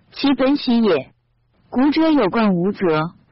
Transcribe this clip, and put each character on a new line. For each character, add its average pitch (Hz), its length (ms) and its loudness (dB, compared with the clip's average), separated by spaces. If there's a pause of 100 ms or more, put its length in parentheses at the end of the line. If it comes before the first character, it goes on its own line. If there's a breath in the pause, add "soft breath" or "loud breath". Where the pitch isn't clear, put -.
(120)
其 277 220 -2
本 269 220 0
喜 233 240 0
也。 165 300 0 (580)
古 269 220 0
者 320 200 2
有 262 180 2
冠 214 260 0
无 175 160 -2
责， 165 440 -2 (180)